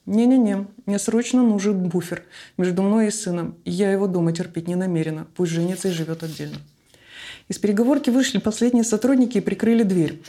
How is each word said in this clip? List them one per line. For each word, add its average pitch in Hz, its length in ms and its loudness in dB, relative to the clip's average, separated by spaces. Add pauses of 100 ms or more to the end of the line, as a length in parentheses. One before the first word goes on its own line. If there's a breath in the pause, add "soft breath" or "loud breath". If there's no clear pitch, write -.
Не-не-не, 214 600 2 (180)
мне 202 140 -2
срочно 233 440 0
нужен 202 460 2
буфер 175 360 -4 (340 loud breath)
между 180 240 0
мной 214 240 2
и 208 40 0
сыном. 170 540 -6
Я 190 260 0
его 196 160 0
дома 170 260 0
терпеть 170 360 -6
не 175 60 -2
намерена, 160 600 -2
пусть 175 180 -2
женится 180 360 -2
и 185 40 -2
живёт 165 300 -6
отдельно. 151 360 -10 (880 loud breath)
Из - 100 -6
переговорки 240 520 2
вышли 262 260 2
последние 233 480 2
сотрудники 247 540 2
и - 20 0
прикрыли 220 420 2
дверь. 170 460 0